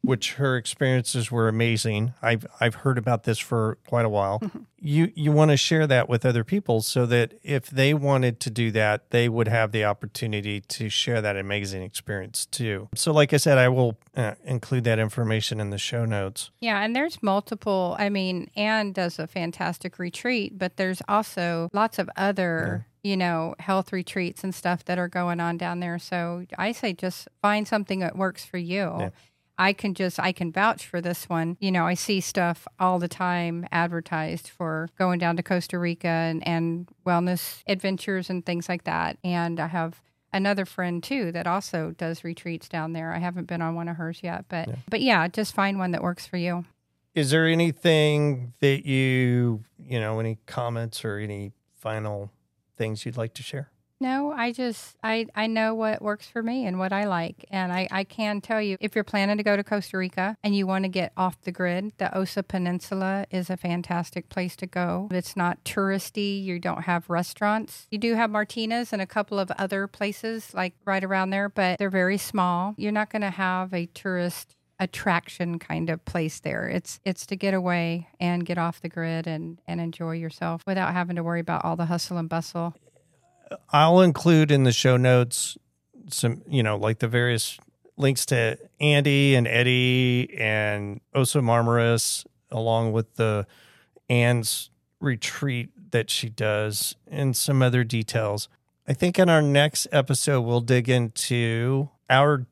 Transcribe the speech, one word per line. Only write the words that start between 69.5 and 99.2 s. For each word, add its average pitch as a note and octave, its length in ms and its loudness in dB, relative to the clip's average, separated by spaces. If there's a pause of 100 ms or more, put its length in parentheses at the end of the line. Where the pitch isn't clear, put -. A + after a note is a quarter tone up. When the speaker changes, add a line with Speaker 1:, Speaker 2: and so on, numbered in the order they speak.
Speaker 2:
other G3 340 -4
places, G#3+ 640 -6
like, F#3 220 -4 (100)
right F#3+ 200 0
around F#3+ 260 0
there, G3+ 180 -2
but F3+ 300 0
they're G3+ 100 0
very F#3+ 300 2
small. F#3 580 0
You're G#3 160 -4
not G#3+ 180 -2
gonna G3+ 200 -2
have F#3 420 -2
a E3+ 140 -2
tourist F3 720 -6 (240)
attraction F3 800 -2
kind E3 280 -4
of E3 160 -4
place D#3+ 360 -4
there. - 280 -4
It's, - 360 -6
it's F#3+ 220 -4
to G3 100 -6
get G3 180 0
away E3+ 540 0 (100)
and F3 260 0
get F3 140 -2
off E3+ 240 -2
the E3+ 60 -8
grid E3 400 -4
and, E3 400 -8
and E3+ 120 -4
enjoy E3 360 -6
yourself E3 500 -6
without F#3 260 0
having F3+ 240 -2
to E3+ 60 -2
worry E3+ 180 -2
about E3 240 -4
all E3 120 -2
the E3+ 100 -2
hustle F3 320 -2
and D#3+ 100 -4
bustle. E3 460 -4 (960)
Speaker 1:
I'll D#3+ 300 10
include D#3+ 500 6
in C#3 140 6
the B2 80 8
show B2+ 240 6
notes B2 600 4 (520)
some, - 400 -2
you C3+ 140 2
know, G#2+ 140 2
like, A2 220 0
the A#2 100 0
various A#2+ 500 0 (380)
links C3+ 300 2
to A#2 320 0 (220)
Andy C#3+ 540 6
and A#2+ 120 6
Eddie B2 920 4
and G#2 640 -2 (140)
Osa C#3 240 2
Marmaris, A#2 880 2 (240)
along A2+ 420 0
with A2+ 220 -2
the G#2+ 320 0 (640)
Anne's A#2+ 600 2 (280)
retreat B2+ 720 -4 (220)
that A2+ 180 0
she - 180 -4
does G#2+ 680 -2 (100)
and C#3 300 -2
some C3+ 260 4
other B2 220 4
details. A2 640 -2 (400)
I C#3+ 40 0
think F3+ 260 2
in F#3 100 6